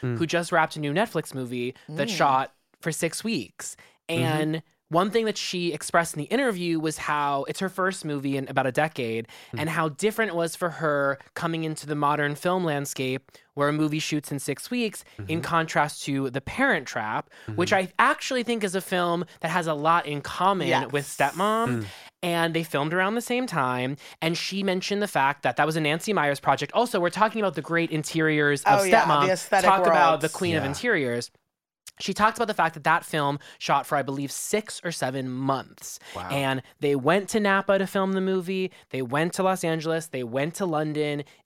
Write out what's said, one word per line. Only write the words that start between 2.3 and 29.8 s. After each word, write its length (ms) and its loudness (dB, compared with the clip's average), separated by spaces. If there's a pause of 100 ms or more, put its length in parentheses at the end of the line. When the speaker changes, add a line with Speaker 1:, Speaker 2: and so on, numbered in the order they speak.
Speaker 2:
for 100 -4
six 320 -4
weeks. 520 -6 (340)
Speaker 1:
Mm-hmm. 140 0
Speaker 2:
And 400 0 (260)
one 220 2
thing 140 2
that 120 -2
she 360 -2
expressed 420 0
in 40 -6
the 60 -4
interview 540 0
was 200 -2
how 480 0
it's 120 -8
her 100 -2
first 360 -2
movie 320 -2
in 100 -4
about 200 0
a 40 -2
decade, 560 -2 (260)
Speaker 1:
Mm. 80 -4
Speaker 2:
and 80 -2
how 200 0
different 420 -2
it 40 -4
was 200 -2
for 140 -2
her 480 0 (180)
coming 280 -2
into 240 -6
the 80 -2
modern 400 2
film 280 0
landscape 680 -4 (240)
where 140 2
a 40 2
movie 260 0
shoots 320 -4
in 80 -4
six 300 -6
weeks, 340 -2 (140)
in 80 -10
Speaker 1:
Mm-hmm. 160 -2
Speaker 2:
contrast 640 0
to 260 -2
The 120 -4
Parent 460 0
Trap, 420 -4 (260)
which 160 2
Speaker 1:
Mm-hmm. 160 2
Speaker 2:
I 60 -14 (100)
actually 400 0
think 200 -2
is 120 -2
a 60 -2
film 440 0 (140)
that 100 -4
has 160 0
a 80 0
lot 320 4
in 160 -4
common 460 0
Speaker 3:
Yes. 240 2
Speaker 2:
with 140 0
Stepmom. 640 0 (160)
Speaker 1:
Mm. 20 -10 (360)
Speaker 2:
And 340 0
they 80 0
filmed 300 -2
around 220 2
the 60 -2
same 240 -2
time. 520 -2 (220)
And 180 0
she 260 -4
mentioned 360 -2
the 80 -2
fact 360 0
that 140 0
that 100 4
was 80 0
a 60 0
Nancy 300 0
Meyers 280 2
project. 340 0
Also, 260 2
we're 120 2
talking 280 0
about 140 0
the 80 -6
great 300 0
interiors 720 0
of 180 6
Speaker 3:
Oh, 20 4
yeah, 220 6
Speaker 2:
Stepmom. 220 4
Speaker 3:
the 60 4
aesthetic 360 2
Speaker 2:
Talk 160 8